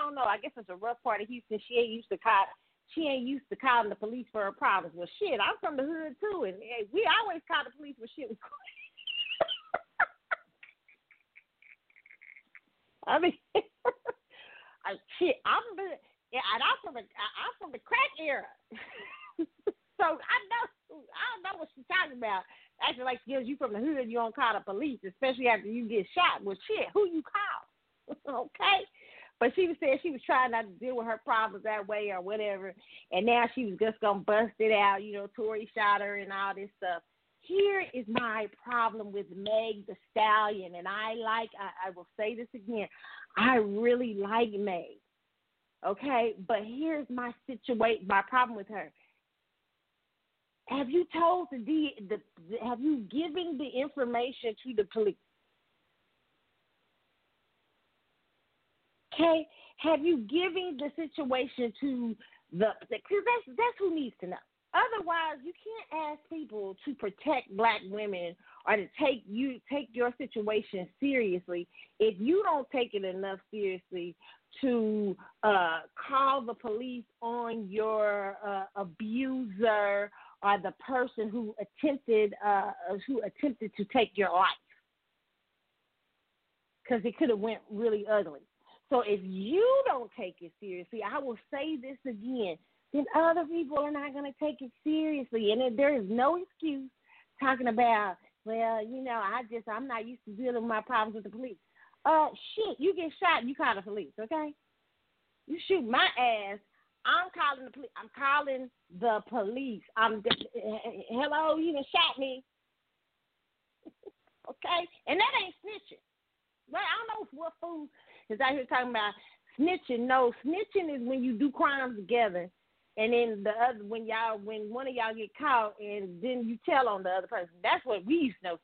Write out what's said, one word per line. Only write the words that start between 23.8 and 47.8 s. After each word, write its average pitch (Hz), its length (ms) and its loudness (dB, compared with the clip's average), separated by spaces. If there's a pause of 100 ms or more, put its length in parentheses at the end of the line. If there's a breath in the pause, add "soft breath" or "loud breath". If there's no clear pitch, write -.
you 233 80 -2
don't 226 160 0
call 240 200 2
the 196 80 -2
police, 226 440 -4
especially 254 420 0
after 208 200 4
you 233 200 -4
get 202 180 0 (100)
shot." 349 280 4
Well, 196 120 -4 (120)
shit, 415 260 -2
who 415 140 6
you 320 140 -2
call? - 960 -8 (100)
<laughs> 269 160 -6
Okay, 370 380 2 (600 loud breath)
but 247 160 6
she 370 120 6
was 330 120 -2
saying 285 220 4
she 339 100 -2
was 254 140 -8
trying 254 260 4
not 226 120 0
to 196 220 -12
deal 254 120 -4
with 226 80 -4
her 220 180 -4
problems 220 400 0
that 214 240 -2
way 208 220 -2
or 185 120 -4
whatever, 196 520 -4 (380 loud breath)
and 196 140 2
now 240 280 6
she 254 120 -2
was 185 140 -4
just 220 200 0
gonna 202 200 2
bust 214 400 2
it 220 120 6
out. 202 320 6
You 208 100 -8
know, 202 220 -8
Tory 220 400 -4
shot 202 260 4
her 202 160 -4
and 196 140 -8
all 196 240 -4
this 196 220 -10
stuff. 180 260 -4 (380)
Here 392 520 2
is 247 140 -6
my 220 400 -2 (160)
problem 220 480 0
with 196 240 -6
Meg 208 500 -2
Thee - 80 -12 (180)
Stallion, 214 640 2
and 175 120 -8
I 214 280 -4
like, 226 340 -2 (100)
I, 190 300 -10
I - 20 -12
will 180 160 -16 (100)
say 220 180 -2
this 233 200 -10
again, 208 320 -6 (500 loud breath)
I 247 180 6
really 226 600 2
like 214 380 2
Meg, 185 440 -4 (880)
okay? 233 500 0 (120)
But 220 180 2
here's 294 440 -4
my 247 220 -6 (180)
situa-, 226 580 0